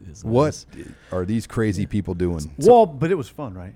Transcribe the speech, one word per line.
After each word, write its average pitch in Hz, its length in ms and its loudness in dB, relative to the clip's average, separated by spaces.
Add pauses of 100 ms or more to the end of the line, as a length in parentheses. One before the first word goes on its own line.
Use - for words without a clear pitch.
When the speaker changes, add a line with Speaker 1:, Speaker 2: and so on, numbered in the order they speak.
Speaker 1:
is 87 160 -16
Speaker 2:
What 127 480 0
Speaker 1:
this?" - 140 -16 (240)
Speaker 2:
are 92 140 -2
these 107 240 -2
crazy 104 360 0
people 92 300 -4
doing? 85 440 -4
Speaker 3:
Well, 226 280 8
but 151 240 -4
it 196 60 0
was 135 120 -8
fun, 127 260 -12
right? 92 220 -14